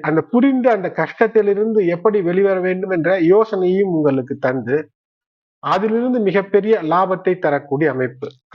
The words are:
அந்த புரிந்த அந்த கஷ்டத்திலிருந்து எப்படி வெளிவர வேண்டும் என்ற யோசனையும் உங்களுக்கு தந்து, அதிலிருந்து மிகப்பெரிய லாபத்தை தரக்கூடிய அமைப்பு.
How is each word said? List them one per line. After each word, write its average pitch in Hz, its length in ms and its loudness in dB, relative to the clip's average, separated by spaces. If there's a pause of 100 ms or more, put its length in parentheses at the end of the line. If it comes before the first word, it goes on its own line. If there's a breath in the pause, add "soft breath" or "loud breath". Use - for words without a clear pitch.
அந்த 156 140 0 (120)
புரிந்த 254 420 4
அந்த 185 140 -2 (100)
கஷ்டத்திலிருந்து 214 840 0 (140)
எப்படி 208 320 0
வெளிவர 190 300 2 (100)
வேண்டும் 185 300 -4
என்ற 165 140 0 (200)
யோசனையும் 196 640 2
உங்களுக்கு 139 380 0 (100)
தந்து, 127 320 -2 (840)
அதிலிருந்து 220 560 -2 (100)
மிகப்பெரிய 196 460 0 (180)
லாபத்தை 180 420 0 (100)
தரக்கூடிய 143 500 0
அமைப்பு. 131 340 -6 (260)